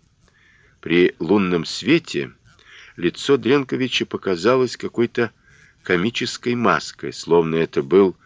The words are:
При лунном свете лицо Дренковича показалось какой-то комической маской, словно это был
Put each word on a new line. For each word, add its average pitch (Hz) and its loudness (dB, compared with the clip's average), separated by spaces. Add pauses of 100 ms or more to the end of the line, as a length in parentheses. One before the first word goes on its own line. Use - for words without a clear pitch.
(800)
При 87 2
лунном 90 0
свете 98 -4 (640)
лицо 87 0
Дренковича 127 -2
показалось 110 0
какой-то 117 -2 (520)
комической 120 -2
маской, 85 -2
словно 82 0
это 82 -2
был 87 4